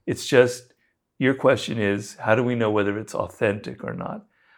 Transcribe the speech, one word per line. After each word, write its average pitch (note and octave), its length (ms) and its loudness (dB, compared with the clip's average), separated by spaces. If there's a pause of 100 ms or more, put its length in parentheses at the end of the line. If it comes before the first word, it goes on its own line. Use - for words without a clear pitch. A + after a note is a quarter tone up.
It's - 220 -6
just, B2+ 460 4 (460)
your C3+ 160 2
question B2+ 440 0
is, G2+ 360 -2
how A2 200 2
do B2 80 0
we B2 120 -2
know A2+ 160 0
whether G2+ 260 0
it's G#2+ 180 -12
authentic A2 680 -4
or - 120 -10
not? - 320 -10 (320)